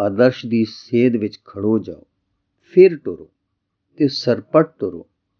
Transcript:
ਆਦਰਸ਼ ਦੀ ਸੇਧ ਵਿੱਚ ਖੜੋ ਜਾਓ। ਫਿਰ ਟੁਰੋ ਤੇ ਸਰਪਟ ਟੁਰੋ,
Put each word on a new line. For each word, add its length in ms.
ਆਦਰਸ਼ 460
ਦੀ 180
ਸੇਧ 520
ਵਿੱਚ 280
ਖੜੋ 340
ਜਾਓ। 240
ਫਿਰ 300
ਟੁਰੋ 340
ਤੇ 120
ਸਰਪਟ 680
ਟੁਰੋ, 280